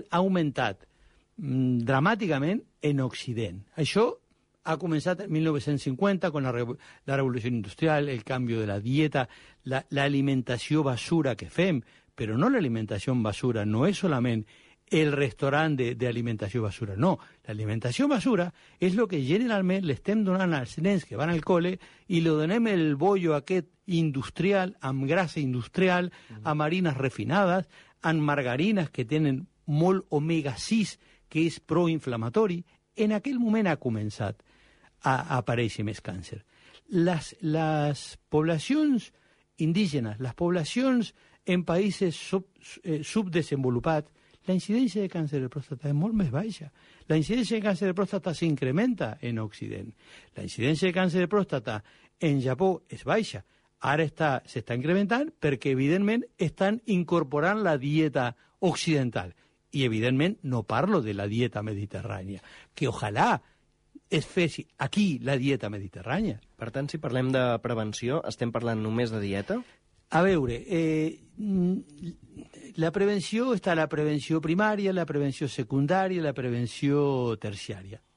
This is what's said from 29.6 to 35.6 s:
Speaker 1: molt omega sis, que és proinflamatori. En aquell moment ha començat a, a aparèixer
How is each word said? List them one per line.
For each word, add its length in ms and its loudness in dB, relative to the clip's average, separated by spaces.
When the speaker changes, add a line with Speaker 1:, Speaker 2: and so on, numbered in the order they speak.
Speaker 1:
molt 440 2
omega 480 0
sis, 420 -2
que 180 0
és 140 -6
proinflamatori. 1040 0
En 160 2
aquell 260 -2
moment 280 2
ha 120 0
començat 640 -4
a, 120 2
a 240 -2
aparèixer 460 -2